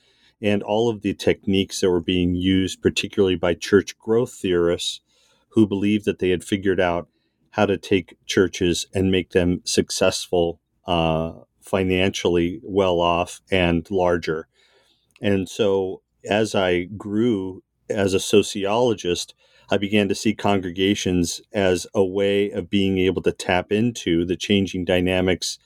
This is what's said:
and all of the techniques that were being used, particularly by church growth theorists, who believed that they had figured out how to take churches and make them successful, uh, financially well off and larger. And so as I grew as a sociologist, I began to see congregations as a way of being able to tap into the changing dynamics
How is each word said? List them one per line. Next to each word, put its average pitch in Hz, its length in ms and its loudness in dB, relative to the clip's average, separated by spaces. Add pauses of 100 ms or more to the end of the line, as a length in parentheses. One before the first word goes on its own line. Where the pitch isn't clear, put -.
(420)
and 104 220 0
all 110 240 0
of 107 140 -4
the 98 140 -2
techniques 95 680 -2
that 98 80 2
were 90 100 2
being 90 360 0
used, 92 460 0
particularly 95 540 0
by 87 200 -2
church - 420 2
growth 117 340 -2
theorists, 87 680 -2 (480)
who 110 160 4
believed 104 400 0
that 98 140 -2
they 92 100 0
had 90 140 0
figured 95 360 -2
out 87 300 -2 (400)
how 107 160 0
to 98 100 2
take - 400 -2 (120)
churches 90 640 0
and 95 160 0
make 92 220 0
them 90 340 0
successful, - 960 -2 (240)
uh, 82 460 0 (280)
financially 92 1000 0
well 92 400 0
off 87 480 0
and 85 400 2
larger. 87 580 -2 (720)
And 98 300 0
so 98 540 -2 (260)
as 107 240 0
I 92 300 2
grew 101 800 -4 (260)
as 101 240 0
a 95 60 2
sociologist, 104 1120 0 (380)
I 101 60 4
began 101 320 2
to 98 40 0
see 104 220 0
congregations 95 1080 0 (100)
as 92 440 0
a 101 100 4
way 101 460 0
of 92 180 -8
being 95 300 2
able 90 240 0
to - 80 0
tap - 400 -2
into 104 520 0
the 87 120 -2
changing 95 500 -2
dynamics 92 800 0